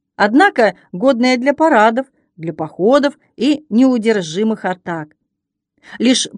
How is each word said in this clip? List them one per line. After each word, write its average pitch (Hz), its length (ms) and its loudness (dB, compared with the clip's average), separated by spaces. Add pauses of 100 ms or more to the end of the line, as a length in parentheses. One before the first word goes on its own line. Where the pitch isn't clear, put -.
(160)
Однако 233 600 2 (180)
годные 254 420 0
для 262 180 -2
парадов, 262 540 2 (300)
для 165 160 -10
походов 233 640 0 (160)
и 277 340 -2
неудержимых 214 920 0
атак. 180 460 -8 (920)
Лишь 233 280 0 (100)